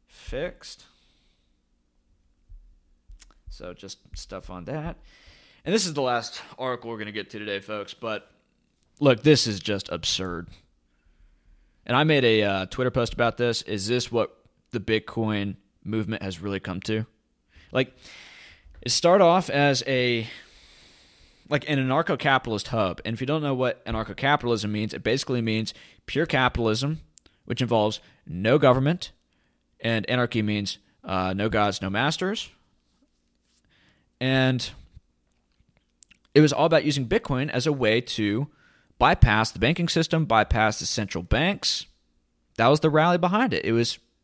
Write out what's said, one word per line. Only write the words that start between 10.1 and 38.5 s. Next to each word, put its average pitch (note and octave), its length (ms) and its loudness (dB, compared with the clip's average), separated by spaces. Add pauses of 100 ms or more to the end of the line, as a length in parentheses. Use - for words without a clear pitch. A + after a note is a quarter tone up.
And A#2+ 100 0
I C#3+ 80 4
made D3+ 200 4
a, A2 200 6
uh, G2 240 0
Twitter B2+ 220 -2
post A#2 240 -2
about A#2 240 0
this. A#2+ 260 -2
Is G2 240 -6
this B2 240 -2
what A2+ 240 -2 (360)
the A2+ 80 -4
Bitcoin G#2 800 -2 (260)
movement G#2+ 400 -4
has F#2 180 -8
really G2 180 -4
come F#2+ 220 -8
to? A2 240 -2 (680)
Like, C3 220 -2 (880)
it B2 100 -4
started F#3 320 6
off F3 260 4
as C#3+ 360 2
a, B2 420 0 (1200)
like, C#3+ 200 -2
an C#3+ 100 0
anarcho-capitalist C3 880 0
hub. G#2 360 -2
And A2+ 100 -6
if A2+ 80 -8
you B2+ 60 -6
don't D3+ 140 -2
know C#3+ 140 -2
what B2+ 300 -2
anarcho-capitalism A2+ 840 -2
means, G#2+ 220 -4
it - 100 -10
basically B2 380 -2
means A2 320 -2 (320)
pure D#3 200 -2
capitalism, B2+ 760 0 (440)
which B2 160 -4
involves A2 380 2 (260)
no G#2+ 320 2
government, C3+ 540 4 (680)
and A2+ 300 -2
anarchy A#2+ 320 0
means, G#2 360 -2 (260)
uh, F#2 300 -2
no G2+ 160 0
gods, G#2 320 0
no F#2+ 80 -4
masters. D#3 600 -2 (1700)
And C3 480 0 (1700)
it D3 60 8
was D3 120 6
all D3+ 120 2
about E3 200 4
using C#3 220 -2
Bitcoin C#3+ 420 -2
as B2 160 -2
a D3+ 80 2
way A#2+ 280 2
to A2 460 -2 (520)